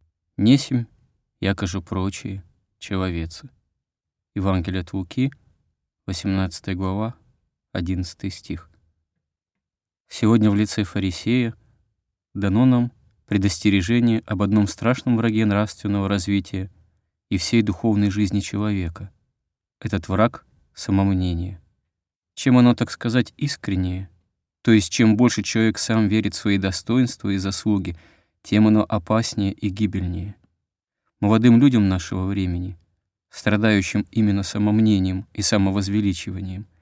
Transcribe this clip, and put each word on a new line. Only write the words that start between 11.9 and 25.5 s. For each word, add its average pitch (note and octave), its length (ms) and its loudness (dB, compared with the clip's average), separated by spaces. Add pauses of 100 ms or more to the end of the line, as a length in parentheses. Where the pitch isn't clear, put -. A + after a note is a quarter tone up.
дано G2+ 320 2
нам A#2+ 260 2 (340)
предостережение G#2 1000 2
об G2+ 160 -2
одном G2+ 260 2
страшном A#2+ 480 -2
враге A2 280 0
нравственного G2+ 640 -2
развития G2 640 -2 (600)
и G2+ 80 0
всей A#2 240 2
духовной G#2 480 0
жизни G2+ 280 0
человека. G2 720 -6 (720)
Этот G2 280 -4
враг — G2+ 380 0 (280)
самомнение. F#2 840 -2 (760)
Чем B2+ 240 4
оно, A#2+ 180 6
так - 160 -4
сказать, B2 440 -2
искреннее, F#2 720 -4 (540)
то - 80 2
есть G#2+ 220 4
чем A2 240 4
больше A#2+ 260 2
человек A2 360 0